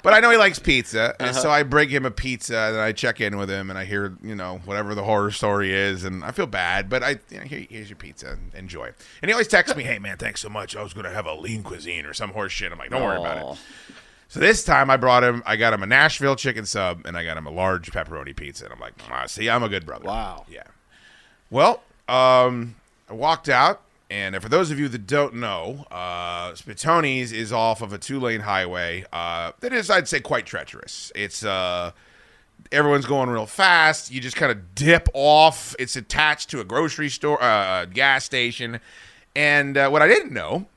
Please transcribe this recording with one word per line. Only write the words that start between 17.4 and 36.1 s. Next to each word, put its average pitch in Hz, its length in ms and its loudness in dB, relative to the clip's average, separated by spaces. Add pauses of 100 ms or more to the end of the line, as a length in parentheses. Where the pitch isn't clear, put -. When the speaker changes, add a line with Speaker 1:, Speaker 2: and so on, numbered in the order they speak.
Speaker 1:
a 73 60 -12
large 90 400 -2
pepperoni 78 420 -8
pizza, 71 300 -12
and 57 100 -16
I'm 60 60 -20
like, 60 140 -14 (140)
"Ah, 64 180 -6
see, 110 220 -4
I'm 120 140 4
a 113 60 -2
good 92 180 -4
brother." 67 200 -12
Speaker 2:
Wow. 95 440 -8
Speaker 1:
Yeah. 62 120 -18 (880)
Well, 156 340 2 (260)
um, 127 680 4 (340)
I - 60 -16
walked 151 340 0
out. 143 340 4 (280)
And 95 320 -6
for 110 80 -10
those 160 200 4
of 143 80 -6
you 143 100 -2
that 113 180 -8
don't 139 300 0
know, 113 540 -6
uh, 87 640 -8
Spitoni's 131 800 -2
is 110 180 -6
off 113 300 0
of 104 140 -10
a 98 40 -12
two-lane 123 420 -4
highway, 90 680 -4
uh, 85 500 -6
that 247 120 -6
is, 220 160 -2
I'd 185 180 2
say, 143 140 -4
quite 120 240 -4
treacherous. - 680 -14
It's, 101 280 -8
uh, 90 500 -2 (800)
everyone's 143 360 2
going 131 240 0
real 110 160 -2
fast. 160 680 4
You 131 80 -8
just 123 160 -10
kinda 127 200 0 (180)
dip 165 400 6
off. 151 640 6
It's 127 180 -6
attached 151 540 0